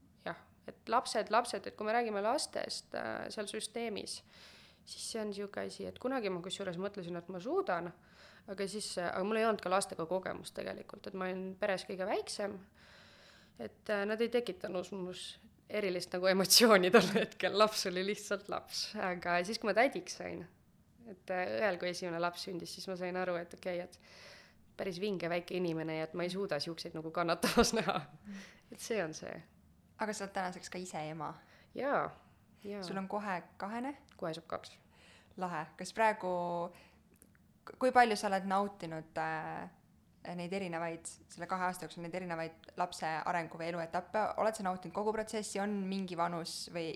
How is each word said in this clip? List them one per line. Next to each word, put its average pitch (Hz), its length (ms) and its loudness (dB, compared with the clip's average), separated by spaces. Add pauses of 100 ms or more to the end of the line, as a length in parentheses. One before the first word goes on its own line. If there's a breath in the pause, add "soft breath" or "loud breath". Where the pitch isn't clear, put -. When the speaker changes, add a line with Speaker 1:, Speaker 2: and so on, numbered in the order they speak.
(240)
Speaker 1:
jah, 170 140 -6 (320)
et - 180 -16
lapsed, 226 420 2
lapsed, 214 380 2
et - 80 -10
kui 214 80 -4
me 214 80 0
räägime 220 320 2
lastest, - 720 -2
äh, 110 320 -4
seal 202 220 -8
süsteemis, 220 720 -6 (680 loud breath)
siis - 220 -10
see 226 100 -4
on 208 140 -4
siuke 196 320 -6
asi, 196 180 -8
et 185 160 -8
kunagi 254 320 0
ma 175 80 -2
kusjuures 180 400 -4
mõtlesin, 185 380 -4
et 170 100 -10
ma 185 140 -6
suudan, 190 480 0 (560 loud breath)
aga 196 200 -4
siis, 202 300 -4
äh, 175 140 0
aga 185 160 0
mul 220 100 2
ei 220 80 4
olnud 220 160 4
ka - 140 -2
lastega 190 340 2
kogemust - 480 -2
tegelikult, - 540 -8
et 196 80 -6
ma 185 100 -2
olin 185 220 -4 (100)
peres 190 240 0
kõige 185 240 -4
väiksem. 220 480 -2 (1000 loud breath)
Et, - 320 -8
äh, 202 160 2
nad 214 160 0
ei 233 80 2
tekitanud 185 640 -2
mus 180 340 -6 (400)
erilist 185 480 -2
nagu 180 120 2
emotsiooni 190 640 10
tol 226 220 12
hetkel, 202 460 2
laps 214 280 6
oli 180 200 0
lihtsalt 202 420 -2
laps. - 380 -4 (100)
Aga 180 380 0 (100)
siis, 220 160 -4
kui 226 80 0
ma 190 80 4
tädiks 220 400 4
sain, 175 240 -6 (640)
et, 214 260 -16
äh, 185 280 0
õel, 202 200 4
kui 180 120 -2
esimene 175 280 -4
laps 175 300 0
sündis, 170 240 -6
siis - 160 -10
ma 185 80 -4
sain 180 200 -4
aru, 180 200 0
et 170 180 -6
okei, 180 260 -4
et - 180 -10 (800 loud breath)
päris 185 240 -2
vinge 185 280 0
väike 175 300 -2
inimene 160 400 0
ja 160 80 -2
et 160 80 -8
ma 175 100 0
ei 180 60 0
suuda 190 300 0
siukseid 170 360 -6
nagu 160 140 -6
kannatamas 175 640 4
<laughs> 220 80 2
näha. 160 160 0 (760 loud breath)
Et - 80 -14
see 220 240 -2
on 156 80 -6
see. - 220 -10 (640)
Speaker 2:
Aga 214 160 -2
sa 208 100 -6
oled 190 80 -8
tänaseks 185 380 -4
ka 180 80 -6
ise 180 220 -6 (100)
ema? 156 220 -6 (420 soft breath)
Speaker 1:
Jaa, 233 320 0 (560 soft breath)
jaa. 202 200 -8
Speaker 2:
Sul 190 140 -6
on 190 120 -4
kohe 202 340 -2 (140)
kahene? 240 400 -6 (200)
Speaker 1:
Kohe 165 180 -4
saab 165 120 -10
kaks. - 260 -8 (640 soft breath)
Speaker 2:
Lahe. 175 300 -4 (100)
Kas - 160 -10
praegu, 214 380 4 (1400 loud breath)
k-, - 100 -14
kui 254 160 4
palju 240 240 10
sa 208 120 0
oled 190 180 0
nautinud, 190 720 -2
äh, 160 480 -4 (720)
neid 175 160 -6
erinevaid, 170 540 -4 (220)
selle 175 200 -10
kahe 185 160 0
aasta 180 220 -2
jooksul 170 180 -10
neid 165 100 -6
erinevaid 165 600 -4
lapse 175 320 -2 (180)
arengu 170 340 -2
või 165 120 -4
eluetappe? 175 520 0 (140)
Oled 214 180 2
sa 214 80 -8
nautinud 185 320 -2
kogu 214 180 2
protsessi? 214 460 -2
On 202 120 2 (160)
mingi 190 300 -2
vanus 170 540 -2
või 170 240 -4